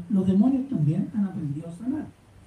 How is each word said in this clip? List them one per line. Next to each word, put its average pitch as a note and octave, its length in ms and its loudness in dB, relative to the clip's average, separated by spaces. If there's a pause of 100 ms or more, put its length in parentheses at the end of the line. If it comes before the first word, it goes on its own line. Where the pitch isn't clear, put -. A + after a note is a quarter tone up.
(100)
los F#3 160 2
demonios B3 420 4
también D#3+ 460 0
han G#3 100 0
aprendido D#3+ 440 -6
a E3+ 40 -10
sanar. B3+ 340 -6 (400)